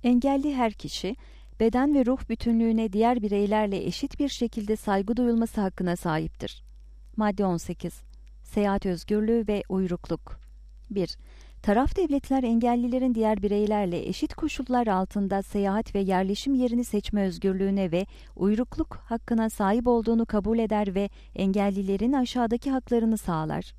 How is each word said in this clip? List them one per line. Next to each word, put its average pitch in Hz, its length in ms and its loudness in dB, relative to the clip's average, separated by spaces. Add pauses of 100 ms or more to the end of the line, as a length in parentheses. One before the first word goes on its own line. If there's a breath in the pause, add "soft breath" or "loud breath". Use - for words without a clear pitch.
Engelli 269 520 2
her 233 180 2
kişi, 185 420 -6 (440 soft breath)
beden 247 360 4
ve 262 100 6
ruh 262 240 -2
bütünlüğüne 226 640 2
diğer 226 280 4
bireylerle 202 640 0
eşit - 340 -4
bir 285 100 0
şekilde 220 460 -2
saygı 202 420 0
duyulması 233 440 0
hakkına 180 340 -2
sahiptir. - 680 -6 (540)
Madde 208 280 2
on 175 120 2
sekiz. - 440 -8 (420)
Seyahat 202 420 0
özgürlüğü 214 640 0
ve 208 220 0
uyrukluk. 175 680 -4 (500)
Bir, 190 280 -4 (440 soft breath)
taraf 233 360 4
devletler 277 460 0
engellilerin 240 720 2
diğer 214 280 2
bireylerle 208 640 0
eşit - 260 -4
koşullar 247 540 0
altında 196 540 0
seyahat 202 540 -2
ve 202 40 2
yerleşim 190 540 0
yerini 247 300 2
seçme 208 380 -2
özgürlüğüne 190 720 0
ve 180 140 0 (300 loud breath)
uyrukluk 220 600 0
hakkına 226 540 -2
sahip 220 380 2
olduğunu 226 380 2
kabul 214 340 0
eder 208 360 0
ve 196 140 0 (260 soft breath)
engellilerin 196 800 0
aşağıdaki 247 580 0
haklarını 233 460 2
sağlar. 156 600 -4